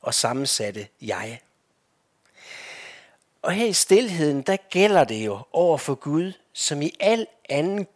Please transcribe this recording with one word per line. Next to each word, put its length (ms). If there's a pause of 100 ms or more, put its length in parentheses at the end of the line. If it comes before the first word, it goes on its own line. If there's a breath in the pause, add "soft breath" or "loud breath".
og 140
sammensatte 760 (120)
jeg. 400 (2000 loud breath)
Og 100
her 140
i 60
stilheden, 720
der 140
gælder 480
det 220
jo 140 (120)
over 260
for 160
Gud, 380 (200)
som 300
i 80 (100)
al 260 (220)
anden 480